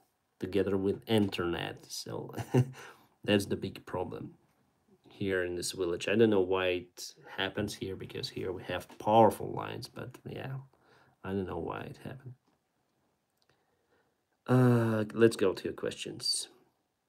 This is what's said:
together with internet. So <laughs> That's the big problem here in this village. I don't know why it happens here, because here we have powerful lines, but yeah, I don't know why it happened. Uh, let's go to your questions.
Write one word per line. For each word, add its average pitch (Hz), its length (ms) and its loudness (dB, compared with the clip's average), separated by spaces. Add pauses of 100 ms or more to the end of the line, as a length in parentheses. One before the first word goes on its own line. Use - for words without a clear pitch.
(400)
together 98 380 0
with 95 300 0
internet. 92 800 0
So - 460 -10 (200)
<laughs> 127 100 6 (600)
That's 101 220 2
the 98 100 -2
big 92 300 -8
problem - 500 -8 (760)
here 95 360 -2
in 90 100 -4
this 87 160 -6
village. 87 360 -2
I 98 80 2
don't 113 140 8
know 101 120 6
why 92 260 2
it - 460 -4 (240)
happens 104 360 -4
here, 95 220 -8
because - 340 -10
here - 220 -6
we 87 120 -10
have 90 240 -8 (120)
powerful 107 520 6
lines, 107 360 -8
but - 300 -14 (100)
yeah, - 280 -8 (680)
I 95 60 -8
don't 95 180 -2
know 87 120 -6
why 53 220 -6
it - 220 -12
happened. - 300 -14 (2000)
Uh, 117 680 6
let's 113 240 8
go 95 160 4
to - 100 -8
your 85 100 -4
questions. - 760 -6 (600)